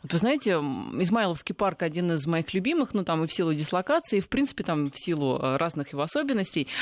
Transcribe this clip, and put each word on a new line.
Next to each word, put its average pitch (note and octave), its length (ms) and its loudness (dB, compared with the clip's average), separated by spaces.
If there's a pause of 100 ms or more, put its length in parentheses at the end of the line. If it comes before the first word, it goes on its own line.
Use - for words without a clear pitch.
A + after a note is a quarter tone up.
Вот - 120 -10
вы E3+ 40 2
знаете, A#3 340 2
м, D3 520 -2
Измайловский F#3 500 0
парк F#3+ 300 0
один E3+ 300 0
из C#3+ 120 -2
моих E3 300 0
любимых, B3+ 400 0
ну, F#3+ 80 2
там D#3+ 200 0
и D#3+ 40 -2
в - 60 -6
силу E3 200 2
дислокации, F#3 640 0
и, F#3+ 40 2
в - 80 -6
принципе, C4+ 340 -2
там D3 260 0
в - 100 -16
силу, C#3+ 380 0
э, C3 200 0
разных D#3 340 -2
его C#3 100 -4
особенностей. G#3+ 680 -2 (140)